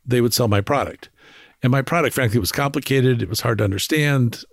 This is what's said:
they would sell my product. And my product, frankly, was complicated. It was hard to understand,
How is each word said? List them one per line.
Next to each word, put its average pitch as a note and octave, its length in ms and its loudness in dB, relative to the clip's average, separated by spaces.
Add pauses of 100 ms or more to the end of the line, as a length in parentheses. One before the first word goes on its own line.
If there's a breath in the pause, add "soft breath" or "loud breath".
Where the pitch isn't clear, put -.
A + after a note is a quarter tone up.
they B2 160 2
would A#2 140 2
sell B2 140 2
my G#2 120 2
product. B2 480 -4 (540 loud breath)
And B2+ 80 2
my C3+ 100 2
product, D#3+ 340 0
frankly, A#2+ 240 0
was F2+ 140 -2
complicated. C3+ 720 0
It - 80 -6
was A2+ 100 -6
hard B2 160 -2
to G#2+ 80 0
understand, C3 880 0